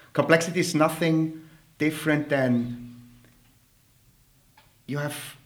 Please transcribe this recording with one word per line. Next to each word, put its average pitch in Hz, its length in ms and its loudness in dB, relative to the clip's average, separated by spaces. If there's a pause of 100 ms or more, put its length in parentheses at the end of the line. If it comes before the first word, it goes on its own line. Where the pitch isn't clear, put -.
(140)
complexity 165 460 2
is - 160 0
nothing 160 680 2 (380)
different 151 500 0
than 123 480 0 (2000)
you 143 100 -6
have - 380 -8 (100)